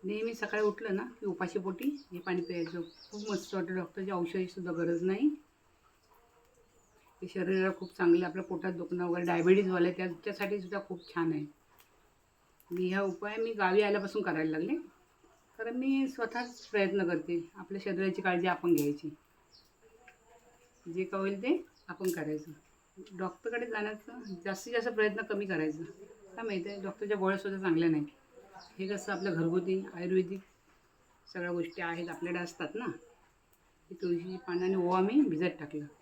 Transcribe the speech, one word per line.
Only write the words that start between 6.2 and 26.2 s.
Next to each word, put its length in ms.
ते 60
शरीराला 500
खूप 200
चांगलं. 280
आपल्या 180
पोटात 300
दुखणं 340
वगैरे, 180
डायबिटीजवाले, 680
त्यांच्यासाठी 680
सुद्धा 260
खूप 280
छान 180
आहे. 120
मी 180
हा 120
उपाय 360
मी 160
गावी 280
आल्यापासून 400
करायला 300
लागले, 240
कारण 180
मी 320
स्वतःच 600
प्रयत्न 400
करते, 480
आपल्या 300
शरीराची 360
काळजी 260
आपण 260
घ्यायची, 360
जे 100
का 140
होईल 260
ते 220
आपण 240
करायचं. 400
डॉक्टरकडे 480
जाण्याचा 560
जास्तीत 280
जास्त 160
प्रयत्न 320
कमी 240
करायचा. 380